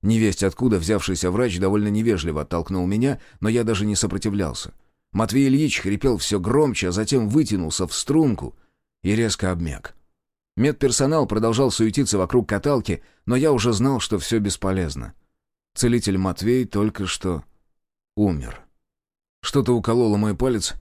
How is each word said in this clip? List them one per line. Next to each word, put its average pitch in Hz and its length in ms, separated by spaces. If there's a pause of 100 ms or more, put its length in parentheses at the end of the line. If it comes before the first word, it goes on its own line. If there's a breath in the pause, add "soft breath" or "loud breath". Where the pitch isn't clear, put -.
Невесть 107 420
откуда 104 340
взявшийся 90 540
врач 101 280
довольно 104 280
невежливо 98 540
оттолкнул 87 440
меня, 113 340 (200 loud breath)
но 107 100
я 117 140
даже 107 220
не 104 100
сопротивлялся. 98 800 (380)
Матвей 113 360
Ильич 139 320
хрипел 104 380
всё 101 220
громче, 113 500
а - 20
затем 110 380
вытянулся 98 580
в - 60
струнку 139 640 (480)
и 98 120
резко 104 360
обмяк. 82 440 (600)
Медперсонал 139 720
продолжал 113 440
суетиться 113 460
вокруг 101 320
каталки, 107 540 (220 soft breath)
но 123 100
я 147 160
уже 120 220
знал, 123 260
что - 200
всё 113 200
бесполезно. 92 760 (640)
Целитель 117 420
Матвей 98 480
только 101 400
что 87 380 (720)
умер. 87 520 (800)
Что-то 123 260
укололо 113 440
мой 104 180
палец. 123 460